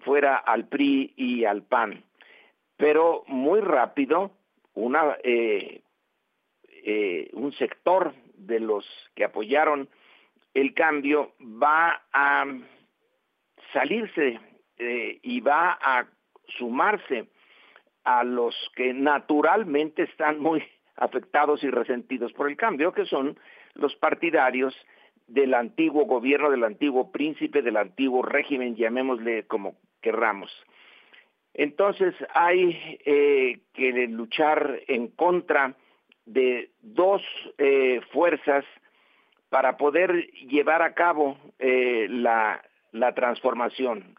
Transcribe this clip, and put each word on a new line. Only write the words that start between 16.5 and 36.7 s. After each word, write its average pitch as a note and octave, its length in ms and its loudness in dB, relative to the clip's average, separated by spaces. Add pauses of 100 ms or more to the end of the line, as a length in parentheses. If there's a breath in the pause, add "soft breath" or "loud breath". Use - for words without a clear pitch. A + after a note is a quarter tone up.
sumarse C3 720 -2 (760 soft breath)
a B2 200 2
los A#2+ 300 -2 (200)
que B2+ 180 -2
naturalmente D3+ 1080 0
están D3+ 380 -4
muy D#3 220 -2 (340)
afectados C#3+ 640 0
y C#3 80 -2
resentidos A#2+ 600 -4
por C#3+ 180 -4
el C#3+ 60 -10
cambio, F3+ 360 0
que F#3+ 140 -2
son C#3+ 320 -4 (360 loud breath)
los C#3 200 -2
partidarios C3+ 800 0 (540 soft breath)
del B2+ 260 2
antiguo C#3+ 500 0
gobierno, C3 460 2
del B2 140 2
antiguo B2+ 480 -2
príncipe, D3 500 -2
del A#2 140 0
antiguo B2 460 0
régimen, B2+ 520 -2
llamémosle A#2 720 -2
como G2 300 -6 (240)
querramos. G#2+ 500 -2 (1040 soft breath)
Entonces D3+ 600 0 (200)
hay, E3+ 720 2
eh, C#3+ 560 4 (120)
que B2+ 200 0 (160)
luchar C#3+ 800 0
en A#2+ 180 -2
contra D3+ 680 0 (500 soft breath)
de B2 540 -2